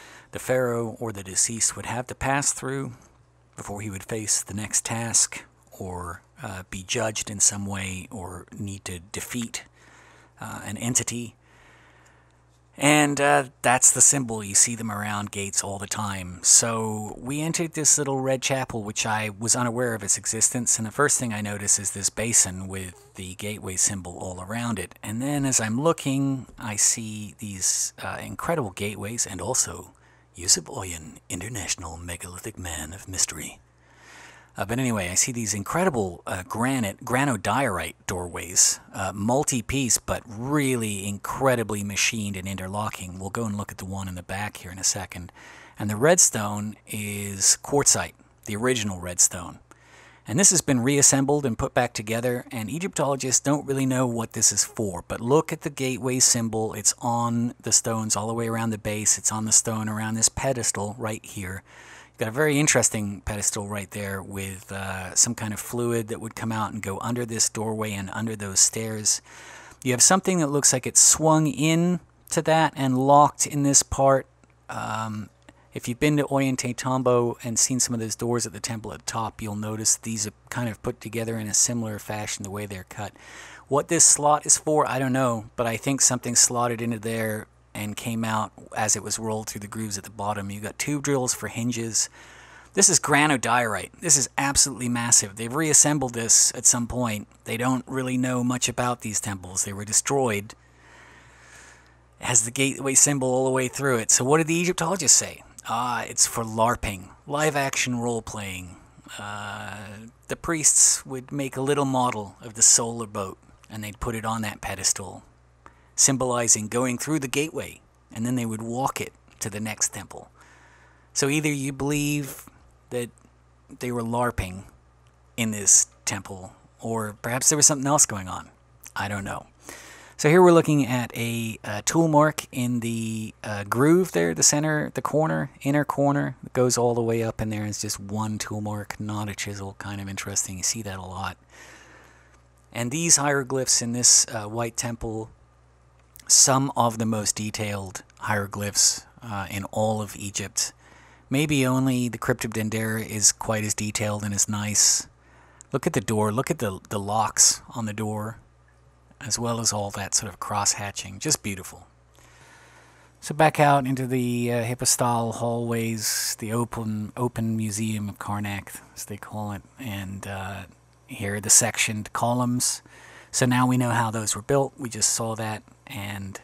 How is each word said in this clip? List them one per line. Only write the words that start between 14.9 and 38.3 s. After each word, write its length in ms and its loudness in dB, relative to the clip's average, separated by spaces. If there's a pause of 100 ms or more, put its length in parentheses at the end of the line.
around 400 -4
gates 340 -4
all 140 -6
the 80 -8
time. 560 -6
So 720 4
we 240 -6
entered 320 -2
this 240 4
little 240 0
red 220 0
chapel, 400 -2
which 240 -4
I 240 -2
was 260 0
unaware 380 0
of 80 -6
its 160 0
existence, 580 0
and 100 -2
the 40 -8
first 280 2
thing 140 -2
I 80 -4
notice 380 0
is 140 -4
this 180 -2
basin 580 0
with 460 -10
the 220 -10
gateway 400 -6
symbol 420 -2
all 240 -8
around 360 -4
it. 240 -8
And 200 -4
then 240 0
as 120 2
I'm 220 0
looking, 680 2 (100)
I 180 -6
see 640 -2
these, 640 -2
uh, 180 -8
incredible 520 -4
gateways 540 -6
and 140 -10
also 520 -4 (420)
Yusuf 300 0
Oyen, 520 -10 (140)
International 680 -8
Megalithic 600 -12
Man 340 -10
of 160 -16
Mystery. 500 -4 (1000)
Uh, 60 -2
but 140 -2
anyway, 320 -2
I 40 -6
see 180 0
these 200 -4
incredible, 720 -2
uh, 160 -6
granite, 600 -2
granodiorite 880 0 (140)
doorways, 720 0 (140)